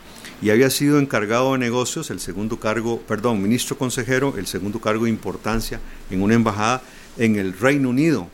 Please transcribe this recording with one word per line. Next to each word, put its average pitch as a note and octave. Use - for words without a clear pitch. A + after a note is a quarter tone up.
Y G#2
había B2
sido C#3+
encargado C3
de C3
negocios, B2
el F#2+
segundo G#2+
cargo, A2+
perdón, G#2+
ministro B2
consejero, B2+
el F#2
segundo G2+
cargo A2
de A2+
importancia A2
en F#2+
una G#2
embajada A2+
en A2+
el F#2+
Reino C3
Unido. B2